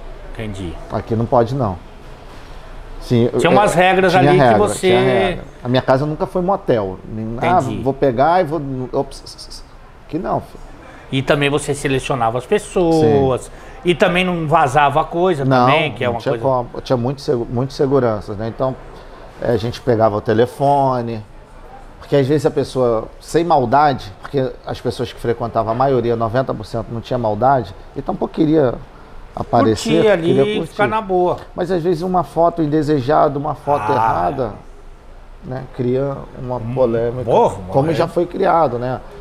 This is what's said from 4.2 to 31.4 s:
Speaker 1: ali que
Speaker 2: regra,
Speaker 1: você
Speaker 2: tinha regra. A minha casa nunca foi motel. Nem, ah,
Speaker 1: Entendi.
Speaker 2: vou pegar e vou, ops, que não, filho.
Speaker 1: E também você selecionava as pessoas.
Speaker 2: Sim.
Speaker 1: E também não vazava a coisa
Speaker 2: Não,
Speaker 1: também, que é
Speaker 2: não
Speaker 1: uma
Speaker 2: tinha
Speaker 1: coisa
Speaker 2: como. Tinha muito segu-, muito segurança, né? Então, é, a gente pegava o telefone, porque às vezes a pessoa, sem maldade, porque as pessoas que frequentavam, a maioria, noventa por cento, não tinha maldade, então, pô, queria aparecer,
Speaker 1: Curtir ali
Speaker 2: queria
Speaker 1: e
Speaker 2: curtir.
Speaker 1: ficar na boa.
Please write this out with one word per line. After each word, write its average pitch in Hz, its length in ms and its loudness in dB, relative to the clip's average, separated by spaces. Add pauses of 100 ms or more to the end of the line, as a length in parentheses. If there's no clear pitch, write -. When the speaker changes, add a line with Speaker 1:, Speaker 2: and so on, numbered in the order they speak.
Speaker 1:
ali - 100 6
que 135 60 6
Speaker 2:
regra, 110 140 6
Speaker 1:
você - 300 2
Speaker 2:
tinha 123 120 4
regra. 127 440 0 (180)
A 123 60 -6
minha 127 140 2
casa 135 240 2
nunca 151 200 -4
foi 185 160 -2
motel. 120 560 0 (100)
Nem, 110 320 -8
ah, 175 200 2
Speaker 1:
Entendi. 110 220 -4
Speaker 2:
vou 131 100 -2
pegar 143 480 2
e 180 40 2
vou, 147 160 -4 (320)
ops, - 680 -8 (460)
que 151 100 -6
não, 185 220 -4
filho. - 200 -18 (520)
Speaker 1:
E 135 100 0
também 143 260 2
você 143 240 -2
selecionava 127 680 -2
as - 80 -8
pessoas. 156 1000 2
Speaker 2:
Sim. - 60 -18 (340)
Speaker 1:
E 175 100 2
também 180 300 2
não 170 240 -2
vazava 147 520 4
a 156 40 0
coisa 170 400 0
Speaker 2:
Não, 127 220 4
Speaker 1:
também, 151 260 2
que 110 100 -6
é 123 60 0
Speaker 2:
não 120 60 -2
Speaker 1:
uma 117 60 -6
Speaker 2:
tinha 127 160 -2
Speaker 1:
coisa 113 80 -6
Speaker 2:
como. 123 380 -2
Tinha 131 140 0
muito 131 240 -2
segu-, 120 280 -2
muito 131 240 -4
segurança, 123 600 0
né? 110 140 -6
Então, 131 260 -4 (680)
é, 120 120 0
a 120 40 2
gente 113 240 -4
pegava 110 360 2
o 104 40 0
telefone, 127 1000 0 (800)
porque - 160 -2
às 139 100 4
vezes 147 180 2
a 156 60 4
pessoa, 127 540 0 (160)
sem 165 240 0
maldade, 143 760 2
porque 131 300 -2 (160)
as - 140 -8
pessoas 120 320 -6
que - 80 -18
frequentavam, 113 520 -2
a 113 40 -2
maioria, 123 400 2
noventa 117 360 -2
por 107 140 -8
cento, 113 240 -6
não 117 100 -6
tinha 123 180 -4
maldade, 113 540 0 (240)
então, 180 200 -6
pô, - 100 -4
queria 151 480 4 (600)
aparecer, 113 640 2
Speaker 1:
Curtir 214 140 4
ali 180 120 2 (120)
Speaker 2:
queria 202 100 4
Speaker 1:
e 208 120 0
Speaker 2:
curtir. - 160 -4
Speaker 1:
ficar 208 160 0
na 220 120 0
boa. 180 360 0 (180)